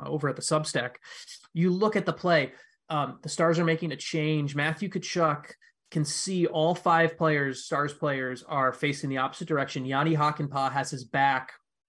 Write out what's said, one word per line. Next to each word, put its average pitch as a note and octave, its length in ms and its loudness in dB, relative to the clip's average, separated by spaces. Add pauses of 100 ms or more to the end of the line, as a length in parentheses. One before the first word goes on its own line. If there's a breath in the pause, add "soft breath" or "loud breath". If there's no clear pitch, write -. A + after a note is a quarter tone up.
over D3 240 -2
at B2+ 60 -4
the C3+ 60 -12
Substack. D3+ 500 -2 (600 loud breath)
You F3 180 2
look G#3 260 2
at F3 100 0
the F3+ 60 -2
play, D#3+ 400 2 (380 soft breath)
um, C#3+ 320 -4
the D3+ 60 -10
Stars E3 300 2
are E3+ 60 2
making D#3+ 280 0
a - 40 -8
change. D3+ 580 0
Matthew D#3 340 -2
Tkachuk E3 560 0 (460 soft breath)
can D3+ 140 0
see F3 420 0
all E3 280 4
five E3 420 4
players, C#3+ 480 0
Stars C#3+ 300 -2
players, C3 480 -4
are C3 320 0
facing C#3+ 340 -2
the C3+ 100 -2
opposite C#3 300 -4
direction. C3+ 380 -2
Jani C#3+ 280 2
Hakanpää D3 580 0
has C3+ 180 -2
his B2 140 -10
back C3+ 480 0 (360)